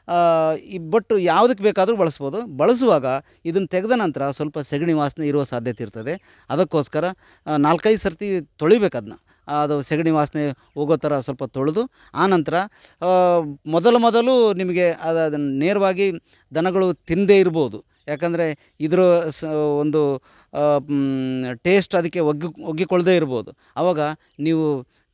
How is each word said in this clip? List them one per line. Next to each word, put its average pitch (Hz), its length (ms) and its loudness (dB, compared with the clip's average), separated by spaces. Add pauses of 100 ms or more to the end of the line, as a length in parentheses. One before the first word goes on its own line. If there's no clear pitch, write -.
ಆ, 165 460 2
ಈ, 196 220 -12
but 190 440 0
ಯಾವುದಕ್ಕೆ 196 440 2
ಬೇಕಾದ್ರೂ 202 320 2
ಬಳಸ್ಬೋದು. 165 600 -4
ಬಳಸುವಾಗ 190 480 4 (380)
ಇದನ್ನ 170 220 -2
ತೆಗೆದ 190 240 -2
ನಂತರ 160 400 0
ಸ್ವಲ್ಪ 147 280 -6
ಸೆಗಣಿ 147 340 -4
ವಾಸನೆ 151 340 -2
ಇರುವ 143 160 0
ಸಾಧ್ಯತೆ 120 420 -6
ಇರ್ತದೆ. 117 560 -12 (100)
ಅದಕ್ಕೋಸ್ಕರ, 151 540 -2 (420)
ಆ, 151 100 -4
ನಾಲ್ಕೈದು 165 420 2
ಸರ್ತಿ 190 420 -4 (160)
ತೊಳಿಬೇಕು 185 420 2
ಅದನ್ನ. 107 140 -12 (360)
ಅದು 147 340 0
ಸೆಗಣಿ 160 280 0
ವಾಸನೆ 151 400 0 (240)
ಹೋಗೋ 147 220 0
ಥರ 143 240 -2
ಸ್ವಲ್ಪ 131 240 -8
ತೊಳೆದು, 156 460 -4 (240)
ಆನಂತರ, 170 400 0 (500)
ಆ, 180 360 4 (260)
ಮೊದಲು 170 320 4
ಮೊದಲು 233 540 4
ನಿಮಗೆ 180 380 0
ಅದು, 165 280 -2
ಅದನ್ನ 147 400 -2
ನೇರವಾಗಿ 190 540 0 (420)
ದನಗಳು 180 400 0
ತಿಂದೇ 196 460 2
ಇರ್ಬೋದು. 160 440 0 (240)
ಯಾಕಂದ್ರೆ 160 720 -4
ಇದ್ರ 170 480 4
ಸ-, 151 160 -10 (360)
ಒಂದು, 147 360 0 (380)
ಆ, 147 240 2
ಮ್, 135 680 -4 (140)
ಟೇಸ್ಟ್ 185 360 0
ಅದಕ್ಕೆ 175 260 -2
ಒಗ್ಗಿ-, 151 440 -4
ಒಗ್ಗಿಕೊಳ್ಳದೇ 180 520 0
ಇರ್ಬೋದು. 127 360 -2 (240)
ಆವಾಗ 160 240 0 (380)
ನೀವು, 151 480 -2 (280)